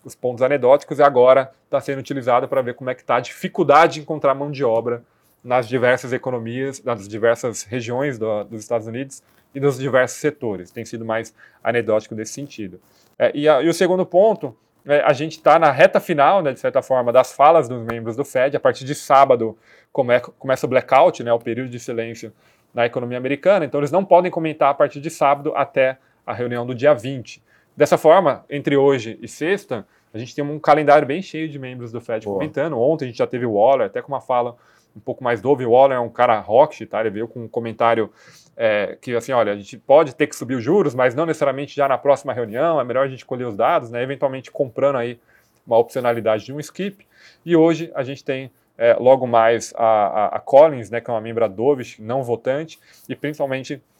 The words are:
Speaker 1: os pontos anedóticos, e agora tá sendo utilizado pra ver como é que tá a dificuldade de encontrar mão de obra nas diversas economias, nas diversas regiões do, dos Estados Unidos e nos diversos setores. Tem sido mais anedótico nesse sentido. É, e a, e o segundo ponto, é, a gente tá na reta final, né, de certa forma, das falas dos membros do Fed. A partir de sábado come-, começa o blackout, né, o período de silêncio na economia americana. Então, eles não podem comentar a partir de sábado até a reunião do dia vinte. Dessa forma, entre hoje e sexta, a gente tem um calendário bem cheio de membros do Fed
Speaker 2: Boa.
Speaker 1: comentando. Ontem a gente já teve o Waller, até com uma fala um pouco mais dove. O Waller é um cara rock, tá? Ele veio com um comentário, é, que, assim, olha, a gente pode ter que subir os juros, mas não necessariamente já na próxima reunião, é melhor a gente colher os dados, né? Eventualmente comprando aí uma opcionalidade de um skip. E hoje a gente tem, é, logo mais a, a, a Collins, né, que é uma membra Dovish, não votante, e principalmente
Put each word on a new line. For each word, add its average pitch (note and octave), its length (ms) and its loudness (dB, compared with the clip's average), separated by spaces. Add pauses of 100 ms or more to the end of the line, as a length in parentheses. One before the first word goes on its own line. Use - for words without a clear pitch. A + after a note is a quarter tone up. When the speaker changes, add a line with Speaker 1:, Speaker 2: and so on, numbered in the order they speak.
Speaker 1:
os A#2+ 100 -20
pontos B2 300 -6
anedóticos, C3+ 560 2
e D3 40 6
agora C3 480 6 (180)
tá C#3 120 -2
sendo C3+ 180 -6
utilizado B2+ 480 -2
pra C3+ 140 -2
ver B2 140 -6
como B2+ 140 -10
é B2+ 60 -6
que - 80 -20
tá B2 120 -2
a B2 40 0
dificuldade D#3+ 760 2
de D#3 60 -12
encontrar C#3+ 340 -2
mão C#3+ 160 -8
de C#3 120 -8
obra A#2 400 -2 (380)
nas B2 260 -2
diversas B2 440 0
economias, B2+ 720 -8
nas G#2+ 240 -6
diversas A2+ 560 -2
regiões B2 560 -6
do, G#2+ 240 -4
dos G#2+ 180 -14
Estados A2+ 260 -6
Unidos B2+ 360 -12 (300)
e C#3 60 -12
nos C3+ 200 0
diversos B2+ 400 0
setores. G#2+ 500 -6
Tem A#2 140 -12
sido A2+ 220 -12
mais A2+ 280 -6 (300)
anedótico A2 500 -2
nesse A2 200 -12
sentido. G#2 460 -14 (380)
É, - 160 0
e D3 140 -2
a, C#3+ 140 4
e D#3+ 80 0
o E3 40 2
segundo F#3 320 0
ponto, F#3 500 0 (300)
é, D3 160 2
a D3 120 4
gente D3 280 -10
tá D#3 160 6
na D#3+ 140 4
reta E3+ 280 4
final, E3+ 440 2
né, C#3+ 80 -2
de A#2 80 -8
certa C3 220 -2
forma, B2 300 0
das B2+ 200 4
falas D3 380 6
dos B2 140 -10
membros A#2 320 -8
do C3+ 100 -6
Fed. C3+ 320 -2
A - 20 -8
partir B2+ 260 0
de C#3+ 80 -6
sábado C3 640 2 (360)
come-, B2 260 0
começa - 460 -6
o A#2+ 40 -2
blackout, C3 540 2
né, A#2 80 -2
o A#2 80 2
período A#2+ 300 -8
de A#2+ 100 -14
silêncio A2+ 540 -10 (400)
na A#2 120 0
economia A#2+ 320 -6
americana. C#3+ 460 0
Então, C#3+ 160 -4
eles C#3+ 120 -2
não F#3 120 0
podem F3+ 260 6
comentar D#3 400 -2
a C#3+ 40 2
partir C#3+ 260 -2
de D3+ 100 -10
sábado C#3+ 460 -2
até C3 420 -2 (280)
a B2 80 -8
reunião A#2+ 320 -8
do B2+ 100 -8
dia C#3+ 180 4
vinte. B2+ 480 -10 (360)
Dessa D3 200 2
forma, D#3 520 4
entre C#3+ 260 -2
hoje C3+ 460 2
e A#2 80 -14
sexta, D#3 580 -6 (260)
a A2 40 -14
gente B2 180 -14
tem D3 80 -6
um D3 160 -10
calendário D3 480 4
bem D#3 140 -6
cheio D#3+ 260 -10
de C#3+ 100 -14
membros B2+ 340 -14
do A#2 100 -12
Fed A2+ 240 -8
Speaker 2:
Boa. G2+ 120 -4
Speaker 1:
comentando. D3 400 -4
Ontem C#3+ 280 -2
a - 20 -6
gente A#2 100 -14
já - 100 0
teve B2 180 -6
o A2+ 80 -2
Waller, A#2 340 2
até B2 140 -8
com - 80 -14
uma C3+ 100 -6
fala A#2+ 380 -4 (360)
um A2 60 -20
pouco A#2+ 240 -10
mais A#2+ 180 -2
dove. B2+ 240 0
O A2+ 60 0
Waller C3 260 6
é - 20 -2
um A#2+ 100 -6
cara A#2+ 300 2
rock, A2+ 460 0
tá? G#2+ 140 -6
Ele A2 100 -2
veio G#2+ 180 -8
com A#2 160 -16
um A2 40 -14
comentário, A#2 640 -2 (460)
é, G#2 440 -2
que, B2+ 140 -8
assim, A#2 160 -6
olha, A2 220 0
a - 20 -8
gente G2+ 220 -16
pode C#3+ 380 4
ter D3 120 -2
que - 80 -12
subir C3+ 200 -8
os A#2+ 80 -6
juros, D3 320 0
mas B2+ 200 2
não D#3 100 -2
necessariamente C#3+ 500 -4
já C#3+ 120 0
na C3 100 0
próxima C3+ 360 0
reunião, B2 460 -2
é B2 40 0
melhor B2 220 -2
a C3+ 40 -4
gente C3 160 -16
colher B2 220 -8
os G#2+ 80 -8
dados, B2+ 340 0
né? A#2+ 140 -6
Eventualmente C3 480 -6
comprando C3+ 460 -2
aí A#2+ 220 -6 (480)
uma A#2 100 2
opcionalidade A#2 680 0
de C3 80 -14
um D3 60 -10
skip. F#3+ 460 -10 (400)
E E3 120 2
hoje D#3+ 360 2
a C#3+ 100 -4
gente C3+ 200 -12
tem, C3 260 -8 (280)
é, A#2 160 4
logo B2+ 340 4
mais A2+ 480 2
a, A#2 80 -4
a, G#2+ 440 2
a - 120 -6
Collins, C3+ 500 4
né, A#2 120 -6
que - 80 -10
é B2 40 -4
uma A2 80 -4
membra A2+ 280 -2
Dovish, A#2 500 -4
não B2 240 -6
votante, B2+ 560 -6 (300)
e C3 80 -10
principalmente C#3+ 640 -8 (180)